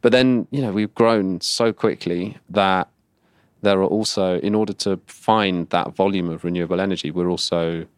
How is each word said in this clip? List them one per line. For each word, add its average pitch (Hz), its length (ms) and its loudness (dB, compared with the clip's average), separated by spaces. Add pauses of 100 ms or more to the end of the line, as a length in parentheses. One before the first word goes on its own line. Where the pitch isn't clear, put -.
But 120 120 4
then, 127 360 4
you 139 120 -4
know, 113 100 -2
we've 104 240 -4
grown 104 460 2
so 117 320 0
quickly 87 640 -4 (120)
that 95 380 2 (760)
there 98 180 4
are 95 40 2
also, 95 560 0
in 104 160 -2
order 107 160 0
to 95 340 -4
find 98 680 0
that - 260 -2
volume 95 320 0
of 80 160 -8
renewable 87 340 -2
energy, 95 320 -4
we're 90 180 -2
also 82 560 -2 (120)